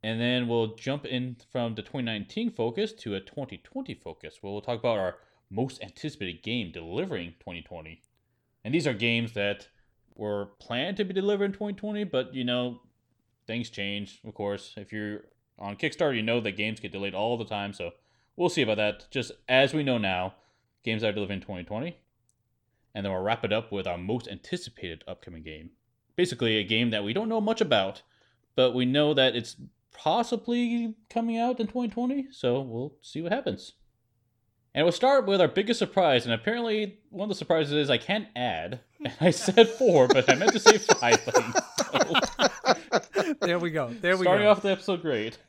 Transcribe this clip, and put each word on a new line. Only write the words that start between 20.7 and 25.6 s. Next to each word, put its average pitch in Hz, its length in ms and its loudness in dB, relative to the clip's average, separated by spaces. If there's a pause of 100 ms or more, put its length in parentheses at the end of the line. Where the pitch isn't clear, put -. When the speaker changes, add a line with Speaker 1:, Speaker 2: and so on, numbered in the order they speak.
Speaker 1:
games 113 200 -2
are 107 80 2
delivered 101 220 -4
in 92 80 -6
twenty 90 220 -10
twenty. 120 340 -8 (960)
And 101 100 -6
then 98 80 -2
we'll 92 120 -2
wrap 110 200 -2
it 110 80 0
up 113 200 -2
with 98 160 -4
our 87 100 -4
most 107 300 -6
anticipated 95 800 -12
upcoming 87 340 -14
game. 78 300 -16 (440)